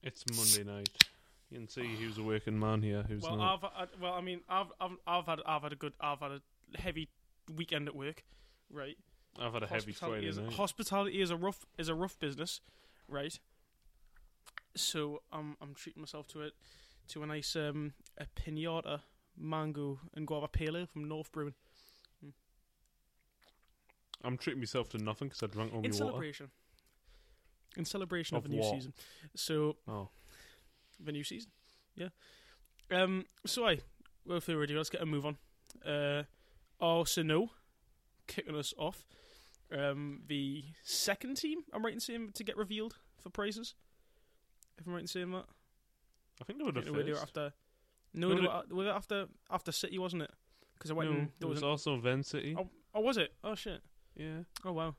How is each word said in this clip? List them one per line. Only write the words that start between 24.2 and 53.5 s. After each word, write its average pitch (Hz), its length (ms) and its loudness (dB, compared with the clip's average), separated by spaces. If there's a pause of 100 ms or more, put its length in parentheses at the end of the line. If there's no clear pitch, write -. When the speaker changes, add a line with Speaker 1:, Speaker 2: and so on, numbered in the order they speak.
Speaker 1:
I'm 123 140 0
treating 135 220 0
myself 117 300 0
to 117 80 -4
nothing 110 300 -2
'cause - 140 -6
I 113 40 0
drank 107 260 -2
all 113 120 -2
Speaker 2:
In - 0 -
Speaker 1:
my - 40 2
water. 104 80 0
Speaker 2:
celebration. 139 540 -2 (1300)
In 175 80 -2
celebration 175 520 -2
of 120 80 0
Speaker 1:
Of 143 60 -6
Speaker 2:
the 113 60 0
new 110 60 4
Speaker 1:
what? 107 120 4
Speaker 2:
season. 131 180 -6 (440)
So, 151 400 2 (100)
Speaker 1:
Oh. 104 220 -4 (920)
Speaker 2:
the 151 140 -8
new 147 100 -4
season. 220 300 -8 (420)
Yeah. 180 140 -6 (840)
Um, 185 340 4 (220)
so, 240 200 2
aye, 175 160 6 (420)
without 175 180 0
further 156 220 2
ado, 147 120 0
let's 156 140 0
get - 100 -2
a 170 60 0
move 147 180 0
on. 147 140 -2 (460)
Uh, 147 400 2 (560)
Arsenal 165 720 4 (720)
kicking - 300 -4
us 147 200 -2
off. 156 300 -4 (640)
Um, 143 560 0
the 143 380 -2 (180)
second - 540 0
team, 320 260 -2 (120)
I'm 220 100 -2
right 226 80 0
in 240 80 -4
saying, 233 320 -6
to - 100 -8
get 208 140 -4
revealed 214 400 -2 (220)
for - 100 -12
prizes. 214 460 -4 (1040)
If 160 80 -12
I'm 175 80 -4
right 175 80 -4
in - 40 -6
saying 180 260 -4
that. 185 120 -6 (960)
Speaker 1:
I 123 40 -10
think 233 140 -8
they 302 60 -2
were 226 80 2
the 127 80 0
Speaker 2:
I 101 40 -2
think 147 120 -2
they 143 60 4
were 139 80 2
Speaker 1:
first. 147 120 0
Speaker 2:
after, 147 300 -4 (600)
no, 170 140 2
Speaker 1:
No, 170 60 8
Speaker 2:
they 185 60 6
Speaker 1:
they 180 60 6
Speaker 2:
were, - 80 4
uh, 165 160 -2
were 185 140 0
they 208 60 2
after, 202 380 -2 (220)
after 175 220 -2
City, 180 260 -2
wasn't 180 240 0
it? 147 80 -6 (480)
'Cause 156 120 -6
I 156 40 2
went 156 160 2
Speaker 1:
No, 147 60 4
Speaker 2:
and 147 120 2
Speaker 1:
it - 100 -10
Speaker 2:
there 165 100 -2
Speaker 1:
was 151 80 0
Speaker 2:
wasn't 143 140 2
Speaker 1:
also 143 280 2
Van 127 240 4
City. 147 340 -2
Speaker 2:
Oh, 185 140 -4 (240)
oh, 214 60 2
was 233 180 4
it? - 160 2 (100)
Oh, 214 100 0